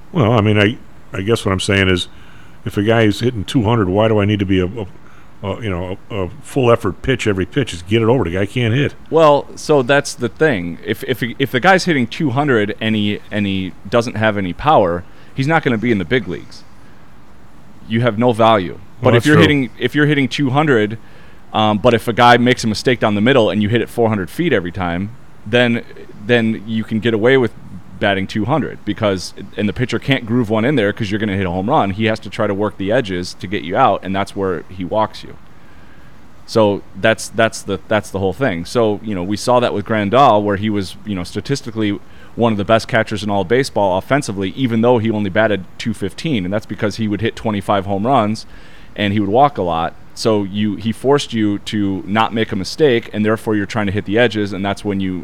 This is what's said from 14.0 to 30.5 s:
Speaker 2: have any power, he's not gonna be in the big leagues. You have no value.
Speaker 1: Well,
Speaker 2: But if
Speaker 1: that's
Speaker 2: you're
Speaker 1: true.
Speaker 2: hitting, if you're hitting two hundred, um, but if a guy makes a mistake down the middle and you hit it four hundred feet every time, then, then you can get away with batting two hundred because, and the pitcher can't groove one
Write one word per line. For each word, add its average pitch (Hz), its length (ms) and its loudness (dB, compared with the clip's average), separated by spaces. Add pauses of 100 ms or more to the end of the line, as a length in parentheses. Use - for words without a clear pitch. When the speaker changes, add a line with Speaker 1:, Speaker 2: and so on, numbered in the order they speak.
Speaker 2:
have 107 240 2
any 92 160 -2
power, 101 500 4 (320)
he's 135 120 0
not 160 160 2
gonna 120 160 0
be 120 120 0
in 110 60 2
the 92 80 -2
big 110 220 0
leagues. - 360 -10 (1300)
You 113 120 0
have 113 180 2
no 123 120 6
value. 107 420 4
Speaker 1:
Well, - 80 -14 (200)
Speaker 2:
But 127 140 2
if 117 80 4
Speaker 1:
that's - 20 -6
Speaker 2:
you're 151 120 6
Speaker 1:
true. 165 40 8
Speaker 2:
hitting, 143 280 4 (100)
if 123 160 0
you're 147 100 4
hitting 143 240 2
two 139 220 0
hundred, 123 480 4 (540)
um, 107 260 4
but 120 160 6
if 107 120 -2
a 120 60 0
guy 120 240 8
makes 123 260 2
a 120 40 -2
mistake 110 320 2
down 107 160 2
the 101 60 0
middle 117 280 6
and 104 140 2
you 101 60 2
hit 117 120 2
it - 80 -4
four 117 180 2
hundred 104 220 -2
feet 165 240 0
every 87 180 0
time, 92 440 -4 (320)
then, 120 360 2 (440)
then 110 400 2
you 110 160 -2
can 110 160 -4
get 113 160 2
away 120 220 6
with 120 140 2 (480)
batting 98 260 0
two 107 200 -2
hundred 113 380 -2
because, 101 480 -2 (260)
and 104 120 0
the 95 40 -2
pitcher 120 260 -2
can't 131 260 0
groove 113 240 0
one 107 160 2